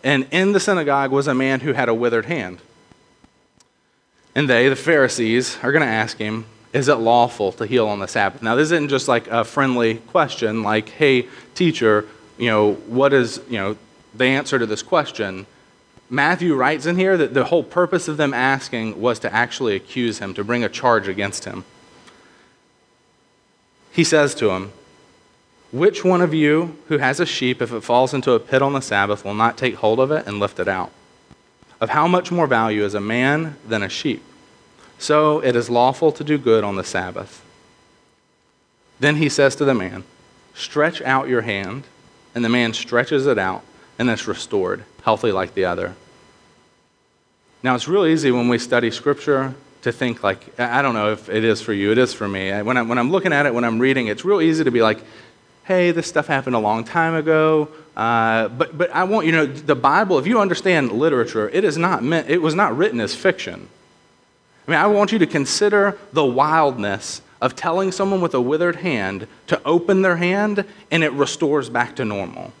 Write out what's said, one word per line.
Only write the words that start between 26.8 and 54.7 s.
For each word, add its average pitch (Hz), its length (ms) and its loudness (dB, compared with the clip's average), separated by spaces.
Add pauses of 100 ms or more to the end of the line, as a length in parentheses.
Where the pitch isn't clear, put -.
who 151 100 0
has 135 220 0
a 175 60 2
sheep, 127 360 -2
if 117 100 -4
it 107 120 -8
falls 123 300 2
into 131 200 0
a 113 60 4
pit 131 240 0
on 139 100 0
the 135 80 -2
Sabbath, 101 420 0
will 101 120 -6
not 113 220 2
take 127 180 -2
hold 113 240 0
of 135 120 2
it 151 140 -2
and 101 140 -6
lift 101 200 -2
it 92 80 -2
out? 92 240 -4 (880)
Of 110 80 -2
how 151 180 2
much 180 240 0
more 170 160 2
value 110 380 2
is 98 80 -4
a 101 80 -4
man 139 540 -2 (120)
than 107 160 -2
a 92 60 -6
sheep? - 340 -6 (760)
So 151 400 2
it 123 160 0
is 117 140 0
lawful 131 420 2
to 151 120 -10
do 147 140 0
good 113 260 2
on 101 120 -4
the 92 80 -6
Sabbath." 92 580 -8 (1600)
Then 147 160 4
he 151 140 2
says 139 260 4
to 143 100 -2
the 135 80 4
man, 98 300 -4 (500)
"Stretch - 480 -2
out 135 260 0
your 123 140 0
hand," 104 440 -6 (500)
and 120 100 0
the 113 40 0
man 117 240 2
stretches 131 520 0
it 120 140 2
out, 92 240 -4 (340)
and 123 120 0
it's 110 180 -2
restored, 98 560 -4 (200)
healthy 110 280 2
like 95 240 -4
the 92 100 0
other. 92 300 -4 (1700)
Now, 127 120 0
it's 120 120 -6
real 185 180 2
easy 160 240 2
when 123 200 2
we 120 80 2
study 120 340 0
Scripture 135 640 -2 (280)
to 120 80 -2
think, 117 300 -4
like, - 380 -4
I, 123 200 0
I - 20 2
don't 131 120 0
know 107 180 0
if 104 180 -8
it 110 140 0
is 110 180 2
for 110 120 -4
you, 101 180 0
it 113 60 4
is 127 160 2
for 104 140 -8
me. 95 240 -4
I, 104 100 -4
when 123 160 -2
I'm, 117 120 -2
when 123 80 0
I'm 123 120 0
looking 180 240 0
at 143 120 2
it, 127 80 0
when 120 100 0
I'm 113 160 -2
reading, 131 280 2
it's 104 180 -6
real 196 160 2
easy 160 220 2
to 131 80 2